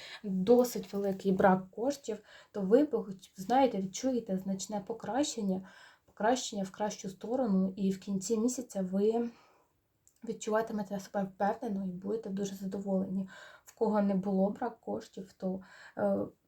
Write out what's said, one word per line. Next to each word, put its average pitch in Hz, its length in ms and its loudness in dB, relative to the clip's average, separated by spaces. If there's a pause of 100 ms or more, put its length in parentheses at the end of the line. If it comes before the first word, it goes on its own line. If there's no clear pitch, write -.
(240)
досить 208 680 4
великий 196 380 0
брак 190 400 6
коштів, 226 520 -4 (280)
то 208 100 -4
ви, 240 260 2 (480)
знаєте, 233 420 2
відчуєте 196 600 -2
значне 190 500 -4
покращення, 214 760 -2 (440)
покращення 220 580 0
в 190 80 -8
кращу 208 380 -4
сторону, 202 680 0
і 196 160 0
в 190 80 -2
кінці 202 380 -2
місяця 240 440 -2
ви 208 480 2 (1000)
відчуватимете 214 680 -2
себе 202 240 -4
впевнено 196 640 0
і 180 40 -4
будете 196 380 -4
дуже 196 260 -4
задоволені. 190 720 -2 (360)
В - 100 -20
кого 208 260 2
не 196 140 4
було 190 340 4
брак 226 300 -4
коштів, - 540 -10
то, 190 260 -4 (380)
е, 202 200 2 (300)